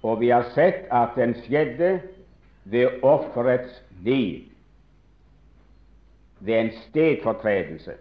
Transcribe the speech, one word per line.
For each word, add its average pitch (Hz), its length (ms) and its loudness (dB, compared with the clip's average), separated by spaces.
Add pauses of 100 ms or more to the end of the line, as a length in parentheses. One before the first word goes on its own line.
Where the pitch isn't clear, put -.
og 110 180 -2
vi 120 80 2
har 120 240 4
sett 180 380 2
at 120 260 0
den 120 160 0 (120)
skjedde 151 540 0 (640)
ved 123 380 0
offerets 127 800 0 (240)
liv, 117 400 0 (1900)
ved 110 200 0
en 113 120 0 (140)
stedfortredelse. 107 1160 -2